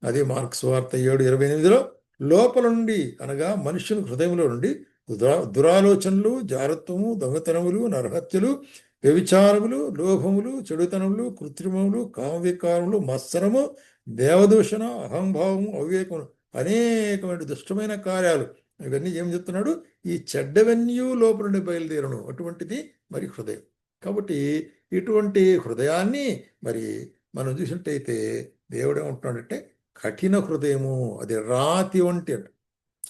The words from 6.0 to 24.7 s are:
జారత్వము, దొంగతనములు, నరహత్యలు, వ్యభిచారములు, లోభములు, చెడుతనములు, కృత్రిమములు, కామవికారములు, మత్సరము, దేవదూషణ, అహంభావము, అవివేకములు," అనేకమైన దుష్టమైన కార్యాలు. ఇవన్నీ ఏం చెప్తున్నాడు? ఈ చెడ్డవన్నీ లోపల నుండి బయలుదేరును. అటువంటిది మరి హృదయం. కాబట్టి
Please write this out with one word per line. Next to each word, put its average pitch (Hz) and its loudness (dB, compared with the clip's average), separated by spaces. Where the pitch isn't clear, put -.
జారత్వము, 165 -4
దొంగతనములు, 170 -2
నరహత్యలు, 170 -2
వ్యభిచారములు, 202 4
లోభములు, 196 0
చెడుతనములు, 190 -2
కృత్రిమములు, 190 -2
కామవికారములు, 175 0
మత్సరము, 175 0
దేవదూషణ, 196 6
అహంభావము, 190 -2
అవివేకములు," 170 -4
అనేకమైన 208 0
దుష్టమైన 190 -6
కార్యాలు. 185 0
ఇవన్నీ 139 -4
ఏం 170 -4
చెప్తున్నాడు? 196 -4
ఈ 170 -4
చెడ్డవన్నీ 226 2
లోపల 226 2
నుండి 196 0
బయలుదేరును. 156 -4
అటువంటిది 175 -10
మరి - -6
హృదయం. - -12
కాబట్టి 160 -4